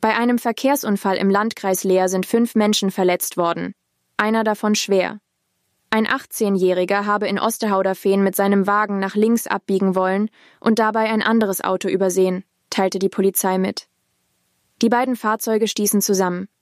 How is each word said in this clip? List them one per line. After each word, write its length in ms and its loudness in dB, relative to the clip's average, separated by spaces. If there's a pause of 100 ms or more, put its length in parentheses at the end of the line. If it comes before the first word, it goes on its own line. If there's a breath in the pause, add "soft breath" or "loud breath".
Bei 160 2
einem 220 2
Verkehrsunfall 800 0
im 100 2
Landkreis 560 0
Leer 240 4
sind 160 -2
fünf 300 0
Menschen 360 2
verletzt 460 0
worden, 380 -2 (420)
einer 260 0
davon 320 0
schwer. 440 0 (720)
Ein 160 0
achtzehnjähriger 1000 0
habe 240 0
in 100 -2
Osterhauderfehn 840 0
mit 120 0
seinem 320 2
Wagen 320 0
nach 160 -6
links 320 2
abbiegen 480 -2
wollen 360 0 (280 soft breath)
und 200 0
dabei 320 0
ein 100 0
anderes 400 0
Auto 280 -2
übersehen, 540 0 (280)
teilte 280 -2
die 120 0
Polizei 480 0
mit. 280 -4 (920)
Die 80 2
beiden 280 0
Fahrzeuge 520 -2
stießen 320 0
zusammen. 480 -2 (140)